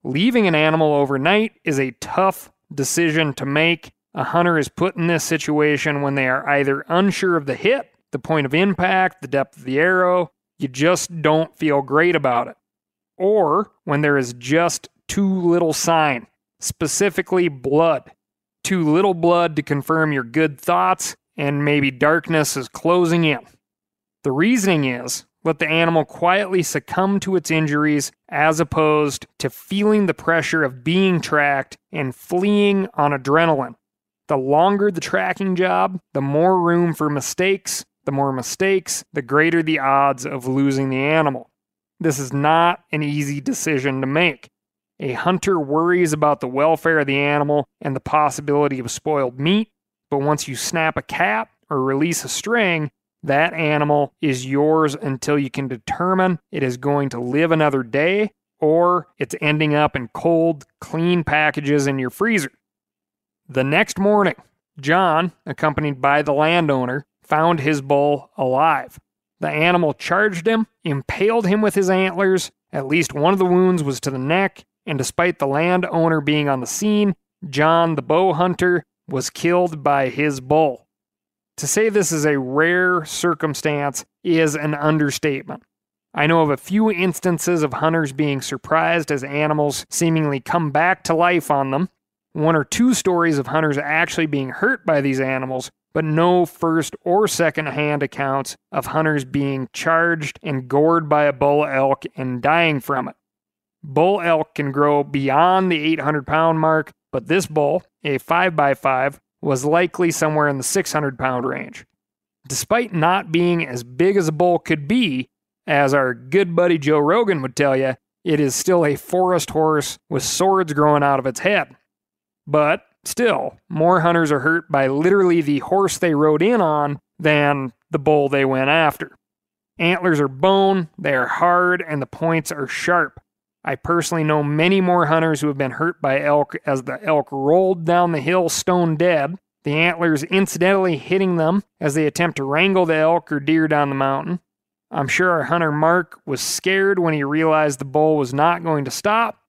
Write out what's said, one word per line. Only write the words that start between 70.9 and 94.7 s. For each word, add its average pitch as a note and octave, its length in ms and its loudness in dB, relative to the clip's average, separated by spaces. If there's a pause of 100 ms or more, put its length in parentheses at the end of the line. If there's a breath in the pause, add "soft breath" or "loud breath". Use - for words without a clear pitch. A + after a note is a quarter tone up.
him G3+ 160 2
with G#3 140 0
his F#3+ 140 2
antlers. F#3+ 600 0 (200)
At C#3 160 -6
least D3 260 0
one D3+ 200 2
of F#3+ 60 -2
the F#3+ 40 2
wounds F3+ 400 2
was C#3 160 -4
to C#3 120 -4
the C3+ 60 -6
neck, E3 460 -2 (220)
and D#3 120 -6
despite E3+ 420 -2
the C#3 60 0
landowner E3 760 0
being D3 260 0
on C3+ 140 0
the A#2 40 -8
scene, G#3 500 0 (340)
John, D#3+ 460 2
the C#3+ 60 -4
bow E3+ 300 2
hunter, F3+ 540 0 (240)
was C3 200 -4
killed E3+ 540 -2
by C#3 240 0
his C3+ 320 -2
bull. C#3 460 0 (720)
To D3 100 -8
say A3 220 0
this F#3+ 240 0
is D3+ 100 -2
a D3 160 2
rare E3+ 640 0
circumstance D3 1000 -4 (180)
is D#3+ 320 2
an D3+ 180 -4
understatement. D3+ 920 -2 (500)
I D3 120 0
know E3 160 4
of D3+ 80 2
a C#3 60 2
few A3 340 0
instances F3 720 -2
of C3 100 -2
hunters D#3 400 0
being C#3 280 -2
surprised D#3+ 720 -2
as C3+ 140 -4
animals D3 640 -2
seemingly D#3 500 0
come D#3+ 320 -2
back F3 320 0
to E3 100 -2
life E3+ 380 2
on C3+ 200 0
them. D#3+ 180 -2 (420)
One D#3+ 240 0
or D3 80 2
two A#3+ 300 0
stories E3+ 440 0
of B2+ 100 -4
hunters D3 300 0
actually D#3 500 -2
being C#3 240 -4
hurt B3 340 -2